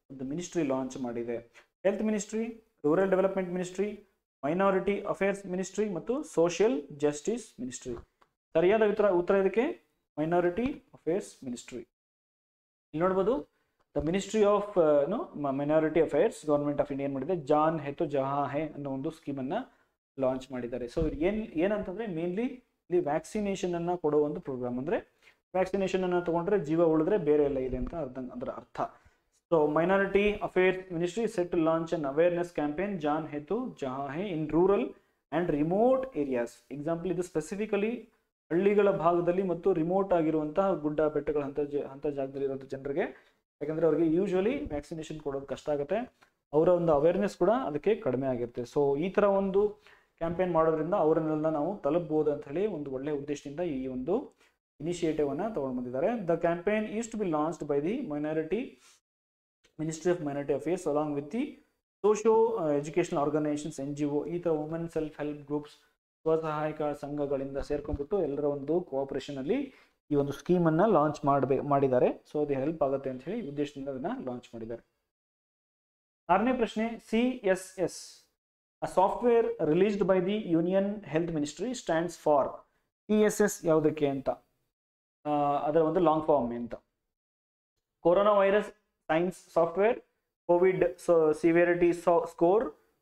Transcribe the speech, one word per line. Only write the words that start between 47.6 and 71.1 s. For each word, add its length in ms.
ಅದಕ್ಕೆ 240
ಕಡಿಮೆ 260
ಆಗಿರುತ್ತೆ. 300
So 60
ಈ 120
ತರ 80
ಒಂದು 200
ಕ್ಯಾಂಪೇನ್ 340
ಮಾಡೋದ್ರಿಂದ 420
ಅವರನ್ನೆಲ್ಲ 540
ನಾವು 300
ತಲುಪಬಹುದು 540
ಅಂತ 160
ಹೇಳಿ 180
ಒಂದು 240
ಒಳ್ಳೆ 200
ಉದ್ದೇಶದಿಂದ 500
ಈ 260
ಒಂದು 480
ಇನಿಷಿಯೇಟಿವ್ 500
ಅನ್ನ 240
ತಗೊಂಡು 220
ಬಂದಿದ್ದಾರೆ. 300
The 300
campaign 600
is 160
to 60
be 140
launched 360
by 160
the 240
minority 560
Ministry 360
of 80
Minority 340
Affairs 300
along 260
with 200
the 320
socio, 520
ಆ, 120
educational 560
organizations, 580
N 140
ಜಿ 80
ಒ, 200
ಈ 140
ತರ 120
women 380
ಸೆಲ್ಫ್ 320
ಹೆಲ್ಪ್ 260
groups, 260
ಸ್ವಸಹಾಯಕ 600
ಸಂಘಗಳಿಂದ 760
ಸೇರ್ಕೊಂಡ್ಬಿಟ್ಟು 640
ಎಲ್ಲರ 220
ಒಂದು 360
cooperation 580
ಅಲ್ಲಿ 340
ಈ 40
ಒಂದು 180
scheme 340
ಅನ್ನ 200
launch 380